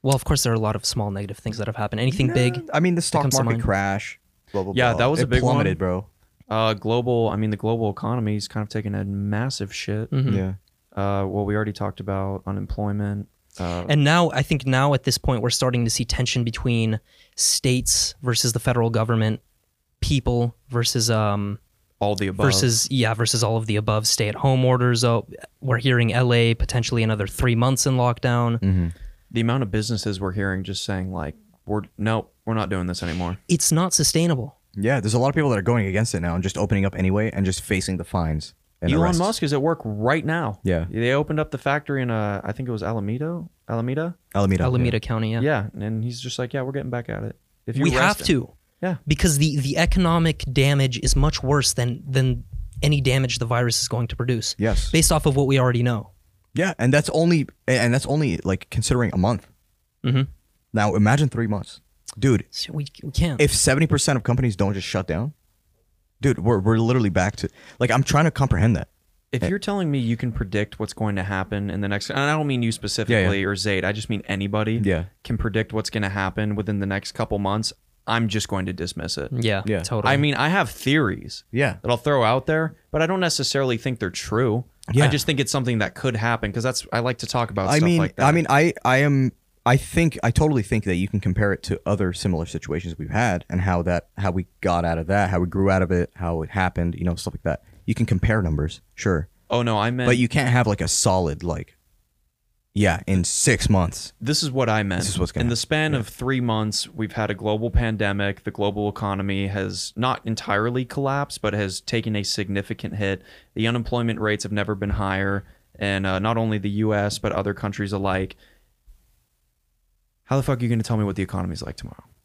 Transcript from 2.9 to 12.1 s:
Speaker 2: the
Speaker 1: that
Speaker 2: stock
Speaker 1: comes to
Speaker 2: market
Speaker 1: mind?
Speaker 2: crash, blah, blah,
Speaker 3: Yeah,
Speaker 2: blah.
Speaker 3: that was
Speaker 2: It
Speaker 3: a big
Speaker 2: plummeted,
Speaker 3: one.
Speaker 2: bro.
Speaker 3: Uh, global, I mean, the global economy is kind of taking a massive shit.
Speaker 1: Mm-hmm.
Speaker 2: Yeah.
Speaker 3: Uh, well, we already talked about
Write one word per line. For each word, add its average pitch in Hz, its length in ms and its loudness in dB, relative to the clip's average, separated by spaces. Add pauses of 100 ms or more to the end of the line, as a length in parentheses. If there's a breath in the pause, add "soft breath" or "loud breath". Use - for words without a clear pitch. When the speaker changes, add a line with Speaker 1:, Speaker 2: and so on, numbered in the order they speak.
Speaker 2:
the - 40 0
Speaker 1:
that - 20 -4
Speaker 2:
stock 151 200 0
Speaker 1:
comes 135 140 2
to 131 80 2
Speaker 2:
market 117 140 0
Speaker 1:
mind? 113 60 -2
Speaker 2:
crash, 98 560 -2 (320)
blah, 98 120 -2
blah, 98 120 -6
Speaker 3:
Yeah, 123 160 4
Speaker 2:
blah. - 60 0
Speaker 3:
that 117 80 4
was 147 140 2
Speaker 2:
It 131 40 4
Speaker 3:
a - 40 0
big 123 120 4
Speaker 2:
plummeted, 98 400 2
Speaker 3:
one. 92 80 0
Speaker 2:
bro. 92 180 -2 (440)
Speaker 3:
Uh, 110 240 2
global, 117 580 0
I 98 40 -2
mean, 107 140 0
the 104 60 -2
global 113 340 0
economy 110 460 -2
is 104 120 -6
kind 107 140 -6
of 104 80 -8
taking 104 240 -4
a 101 100 -2
massive 101 680 -4
shit. 107 380 -6
Speaker 1:
Mm-hmm. 131 240 0
Speaker 2:
Yeah. 95 140 0 (480)
Speaker 3:
Uh, 98 300 0
well, 98 180 -2
we 101 100 -2
already 107 180 -2
talked 101 280 -6
about 98 460 -4